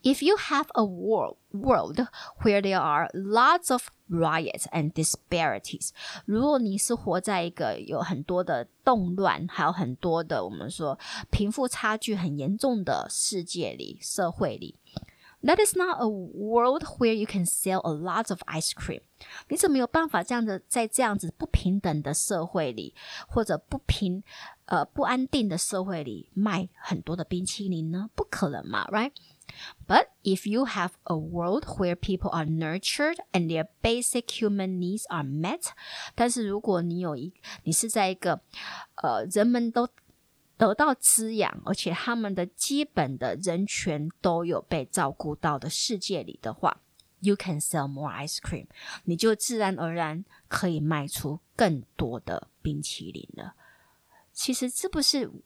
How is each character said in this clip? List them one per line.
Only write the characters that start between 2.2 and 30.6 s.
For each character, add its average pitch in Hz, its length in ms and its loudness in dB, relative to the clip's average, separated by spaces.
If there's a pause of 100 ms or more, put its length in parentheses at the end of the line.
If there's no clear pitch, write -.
where 202 180 6
there 196 200 2
are 151 340 4
lots 240 560 6
of 247 140 2 (240)
riots 165 640 0
and 160 200 2
disparities， - 960 -2 (340)
如 220 200 2
果 294 140 4
你 208 180 2
是 233 160 0
活 226 280 0
在 190 240 0
一 175 60 -4
个 117 280 -2
有 - 220 -4
很 165 240 -2
多 180 180 0
的 147 240 -2 (180)
动 190 300 4
乱， 180 320 2
还 - 160 -4
有 151 80 4
很 165 240 -2
多 165 300 0
的 131 200 -2
我 95 60 -6
们 90 180 -8
说 147 300 -4 (320)
贫 208 200 2
富 254 180 0
差 220 280 -2
距 214 200 -2
很 170 200 -2
严 156 220 -2
重 240 240 2
的 131 260 0
世 - 360 -2
界 143 300 -4
里、 - 280 -10
社 180 260 -2
会 151 280 -2
里， - 180 -14 (720)
that 381 200 6
is 403 140 2
not 359 220 0
a 233 80 2
world 220 760 2 (160)
where 226 160 6
you 214 100 0
can 180 220 0
sell 185 360 0
a 160 100 0
lot 175 380 -2
of 180 180 -4
ice 160 240 -2
cream. - 300 -8 (460)
你 302 80 -2
怎 359 140 4
么 269 80 4
有 240 80 4
办 - 220 2
法 180 160 0
这 247 100 -4
样 233 100 2
子， 196 220 -2
在 226 220 0
这 - 120 0
样 214 160 4
子 170 220 -4
不 302 80 -4
平 190 320 2
等 151 240 0
的 143 100 -2
社 170 320 0
会 156 280 -2
里， 98 200 -8 (360)
或 226 160 0
者 160 120 0
不 - 300 -6
平-， 185 380 0 (420)
呃， 220 180 2
不 - 180 -4
安 254 260 0
定 233 200 2
的 165 80 -2
社 185 280 -2
会 175 180 -4
里 107 320 -10
卖 190 400 0
很 - 260 -4
多 160 140 -6
的 185 80 -6
冰 185 240 -4
淇 196 220 -6
淋 165 240 -2
呢？ 196 240 -4
不 403 80 -2
可 - 240 -2
能 101 180 -6
嘛， - 220 -2
right？But - 1160 0 (160)
if 196 260 0
you 240 160 2